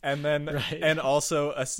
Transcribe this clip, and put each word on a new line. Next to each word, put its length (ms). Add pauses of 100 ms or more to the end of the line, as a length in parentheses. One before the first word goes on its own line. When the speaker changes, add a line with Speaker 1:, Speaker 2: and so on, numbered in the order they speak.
Speaker 1:
And 240
then, 220
Speaker 2:
Right. 340
Speaker 1:
and 180
also 520
a 80
s-, 200